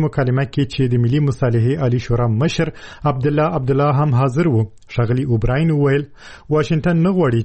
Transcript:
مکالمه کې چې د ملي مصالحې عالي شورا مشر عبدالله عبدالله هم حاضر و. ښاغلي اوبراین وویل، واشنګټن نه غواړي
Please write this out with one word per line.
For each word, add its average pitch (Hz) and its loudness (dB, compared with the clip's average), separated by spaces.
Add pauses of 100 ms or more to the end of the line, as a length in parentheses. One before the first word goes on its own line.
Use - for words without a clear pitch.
مکالمه 135 0
کې 143 -2
چې 139 -2 (100)
د 123 2
ملي 123 2
مصالحې 127 0
عالي 123 0
شورا 120 0
مشر 151 0 (340)
عبدالله 147 0
عبدالله 139 0 (140)
هم 143 0
حاضر 135 0
و. 110 2 (320)
ښاغلي 123 0
اوبراین 131 0
وویل، 143 2 (460)
واشنګټن 156 0
نه 170 2
غواړي 135 2